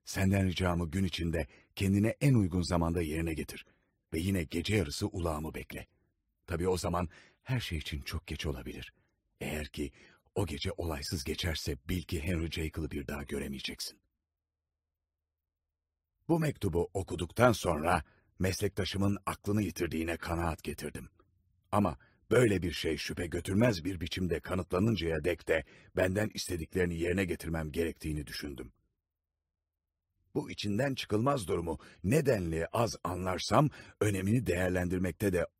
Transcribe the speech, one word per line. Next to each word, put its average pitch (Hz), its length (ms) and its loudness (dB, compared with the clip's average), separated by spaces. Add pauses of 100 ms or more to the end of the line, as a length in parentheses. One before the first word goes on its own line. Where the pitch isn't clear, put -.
senden 95 420 2
ricamı 87 440 0
gün 95 140 0
içinde 82 420 -2 (280)
kendine 101 340 4 (120)
en 143 140 6
uygun 92 280 4
zamanda 85 400 2
yerine 82 320 -2
getir - 320 -8 (460)
ve 80 60 0
yine 92 260 2
gece 85 320 0
yarısı 76 300 0
ulağımı 78 480 -2
bekle. - 320 -10 (600)
Tabii 90 220 0
o 92 80 4
zaman 87 320 0 (340)
her 131 180 -2
şey - 180 -4
için 71 220 -6
çok - 260 -8
geç 76 200 -6
olabilir. - 460 -8 (480)
Eğer 73 280 -6
ki 71 240 -6 (420)
o 98 120 0
gece 78 300 -6
olaysız 78 480 -4
geçerse 78 520 -4 (120)
bil 90 140 0
ki - 180 -4
Henry 82 300 -2
Jekyll'ı 78 400 -4
bir 69 160 -6
daha 71 160 -6
göremeyeceksin. - 800 -8 (2250)
Bu 160 100 6
mektubu 101 560 0
okuduktan 98 580 2
sonra 82 500 2 (360)
meslektaşımın 98 880 0
aklını 104 360 -2
yitirdiğine 82 540 -2
kanaat 82 460 -2
getirdim. - 480 -8 (640)
Ama 98 260 2 (320)
böyle 104 320 6
bir 85 100 0
şey 78 240 -2
şüphe - 300 -4
götürmez 95 580 2
bir 92 160 -4
biçimde 85 400 -2
kanıtlanıncaya 87 840 0
dek 87 240 -2
de 80 160 2 (320)
benden 92 380 2
istediklerini 85 640 -2
yerine 90 260 2
getirmem 80 480 -4
gerektiğini 78 540 -4
düşündüm. 67 460 -10 (1600)
Bu - 160 -2
içinden 104 440 -2
çıkılmaz 117 540 0
durumu 85 300 -2 (260)
nedenli 98 640 2
az 113 380 0
anlarsam 92 680 2 (300)
önemini 101 460 2
değerlendirmekte 90 840 2
de 85 140 2 (140)